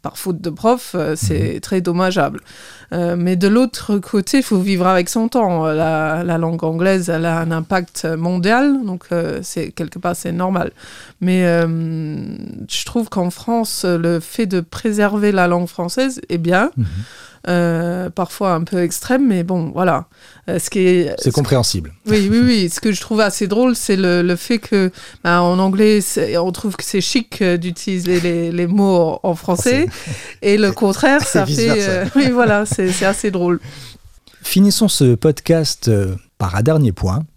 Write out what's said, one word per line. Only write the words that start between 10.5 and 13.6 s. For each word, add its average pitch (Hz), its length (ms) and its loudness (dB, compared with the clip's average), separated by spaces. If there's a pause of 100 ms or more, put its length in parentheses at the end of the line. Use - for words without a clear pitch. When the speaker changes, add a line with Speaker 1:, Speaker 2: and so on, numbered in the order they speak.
Speaker 1:
Mais, 185 240 2
euh, 170 220 2 (1000)
je - 160 -6
trouve 226 240 -4
qu'en 180 200 -2
France, 233 560 -4